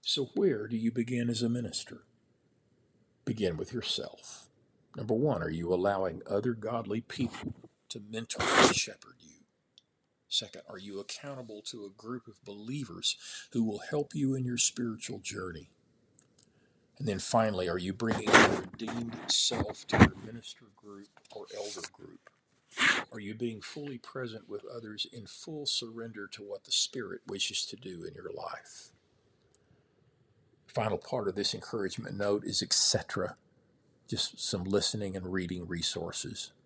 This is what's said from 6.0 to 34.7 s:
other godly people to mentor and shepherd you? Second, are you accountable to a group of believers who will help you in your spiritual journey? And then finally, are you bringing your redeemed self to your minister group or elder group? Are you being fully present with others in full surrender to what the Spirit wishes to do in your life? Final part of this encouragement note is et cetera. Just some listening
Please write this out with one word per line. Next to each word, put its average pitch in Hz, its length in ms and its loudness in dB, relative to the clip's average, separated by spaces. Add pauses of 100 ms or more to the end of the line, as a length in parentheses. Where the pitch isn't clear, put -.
other 110 260 2
godly 110 480 -2
people - 520 -4 (360)
to - 100 -10
mentor 110 420 -6
and - 340 8
shepherd - 440 -4
you? - 100 -20 (960)
Second, - 400 -4
are 101 120 -12
you 98 200 -8
accountable 117 640 -10
to 107 220 -10
a 98 40 -10 (120)
group 117 260 -8
of - 160 -20
believers 104 760 -6 (340)
who 117 120 4
will 107 160 0 (100)
help 147 260 -2
you 135 180 2
in 131 120 -2
your 123 120 -2
spiritual 113 600 -2
journey? 90 500 -8 (1300)
And 147 80 -2
then 98 120 0
finally, 101 500 2
are 85 80 0
you 92 160 -2
bringing 107 360 0
your - 200 12
redeemed 113 680 -4 (100)
self - 600 0
to - 100 2
your - 180 12 (100)
minister - 400 -14 (100)
group 101 320 -16 (240)
or 104 140 -10 (100)
elder 104 380 -6
group? - 360 -20 (840)
Are 113 80 -10
you 101 140 -6
being 113 280 -2
fully 143 360 -8
present 113 520 -10
with 104 160 -8
others 110 460 -8
in 110 140 -12
full 151 400 -8
surrender 113 680 -4
to 104 100 -14
what 101 220 -10
the - 60 -6
Spirit 104 560 -2
wishes - 400 -2
to - 80 -10
do 90 280 -12
in 82 100 -10
your - 180 -12
life? - 580 -10 (1800)
Final 110 300 0
part 110 300 -2
of 92 80 -2
this 98 180 0
encouragement 101 640 -4
note 101 280 2
is - 160 0
et - 120 2
cetera. - 600 2 (720)
Just - 320 -2
some 92 260 0
listening 98 500 2